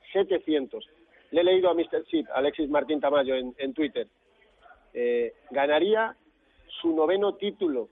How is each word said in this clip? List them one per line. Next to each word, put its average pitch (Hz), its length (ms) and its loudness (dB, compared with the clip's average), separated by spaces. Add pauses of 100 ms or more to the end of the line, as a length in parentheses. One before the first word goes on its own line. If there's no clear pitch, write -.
(140)
Setecientos. 160 720 -2 (440)
Le 160 100 2
he - 20 4
leído 185 260 4
a 165 40 2
mister 165 320 -2
Chip, 156 280 -4
Alexis 143 360 -2
Martín 147 320 0
Tamayo, 139 340 2
en, 127 220 -6
en 135 160 -6
Twitter. 127 340 -4 (880)
Eh, 120 400 -2 (180)
ganaría 156 640 2 (680)
su 165 120 0
noveno 190 420 2
título 165 560 -4